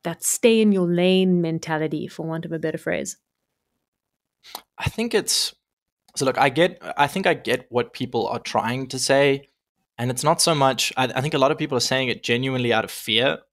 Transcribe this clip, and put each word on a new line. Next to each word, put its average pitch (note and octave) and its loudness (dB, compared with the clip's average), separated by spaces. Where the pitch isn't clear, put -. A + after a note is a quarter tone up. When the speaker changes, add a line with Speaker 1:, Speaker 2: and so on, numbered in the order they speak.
Speaker 1:
that E3+ -8
stay A3+ 2
in G#3+ 6
your F#3 2
lane F3+ 4
mentality, D#3+ -4
for - -10
want D#3+ -8
of D#3+ -10
a D#3+ -6
better D#3 -6
phrase? - -6
Speaker 2:
I - -4
think A#3 -4
it's, - 0
so C#3 -2
look, B2+ 2
I C#3 6
get, E3+ 0
I C#3+ 4
think F#3+ -2
I E3+ 2
get A#2 -4
what A#2+ -2
people A#2+ -4
are A2+ -4
trying A#2+ -4
to C3 -8
say. C#3 2
And A#2+ -2
it's B2+ -6
not E3 2
so E3 2
much, C3+ 2
I, C3 2
I C3 -4
think D3 -4
a C#3+ 2
lot C3+ 4
of D#3 -2
people C#3+ -2
are A#2 2
saying C3 0
it - -6
genuinely B2 0
out A2 2
of - -8
fear A#2+ 0